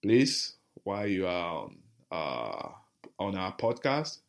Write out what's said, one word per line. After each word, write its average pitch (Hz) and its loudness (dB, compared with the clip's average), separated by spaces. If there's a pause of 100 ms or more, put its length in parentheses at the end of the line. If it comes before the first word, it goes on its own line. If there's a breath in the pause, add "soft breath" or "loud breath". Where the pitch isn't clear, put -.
Please, 123 4 (300)
while 104 -2
you 95 2
are 85 -2
on, - -16 (340)
uh, 65 -4 (500)
on 98 -2
our 95 -4
podcast 139 0 (100)